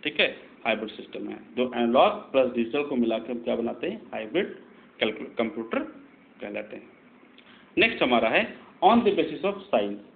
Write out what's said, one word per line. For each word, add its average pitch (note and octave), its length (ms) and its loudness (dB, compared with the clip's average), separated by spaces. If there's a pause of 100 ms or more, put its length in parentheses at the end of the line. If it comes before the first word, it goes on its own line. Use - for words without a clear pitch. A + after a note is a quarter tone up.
ठीक D3 160 -4
है, - 80 4 (360)
Hybrid A2 260 -2
system G#2 380 -12
है, G#2 100 -10 (180)
जो B2 100 0
analog A#2+ 460 4 (200)
plus B2+ 200 4
digital A#2+ 320 -2
को C#3+ 120 -4
मिला A2+ 220 0
के B2 140 -8
हम A#2 80 -6
क्या A#2 160 -2
बनाते A#2 340 -4
हैं, G#3+ 120 -10 (100)
Hybrid A2+ 420 -4 (460)
कैलकुल-, - 360 -4
computer A#2 420 -4 (640)
कहलाते G#2+ 360 -10
हैं। - 120 -18 (880)
नेक्स्ट A3 240 2
हमारा B2 260 4
है F#3 180 2 (380)
on G#3+ 120 8
the G#3+ 180 4
basis D3+ 300 -2
of G3 200 -4 (100)
size। G#2 220 2 (200)